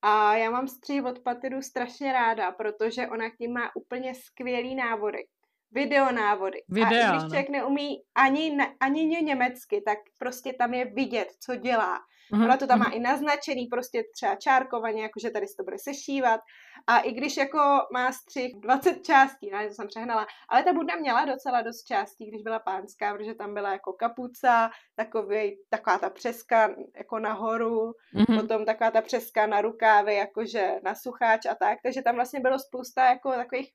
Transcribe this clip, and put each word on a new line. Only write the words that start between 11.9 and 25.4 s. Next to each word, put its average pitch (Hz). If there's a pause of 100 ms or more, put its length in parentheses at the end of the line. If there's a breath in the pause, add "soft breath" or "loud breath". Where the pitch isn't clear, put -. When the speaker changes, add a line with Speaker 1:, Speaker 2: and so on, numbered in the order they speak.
Speaker 2:
Mhm, 214
Speaker 1:
Ona 247
to 277
tam 247
má 233
Speaker 2:
mhm. -
Speaker 1:
i -
naznačený, 269
prostě 240 (120)
třeba 202
čárkovaně, 240
jakože 214
tady 208
se 196
to 190
bude 185
sešívat. 269 (460 loud breath)
A 233
i 247
když 254
jako 277 (340)
má 247
střih 254
dvacet 262
částí, 269
ne, 208
to 202
jsem 208
přehnala, 226 (220 loud breath)
ale 262
ta 359
bunda 330
měla 269
docela 262
dost 233
částí, 214
když 208
byla 220
pánská, 202
protože 214
tam 208
byla 202
jako 196
kapuca, 233 (260 loud breath)
takovej, 208 (120)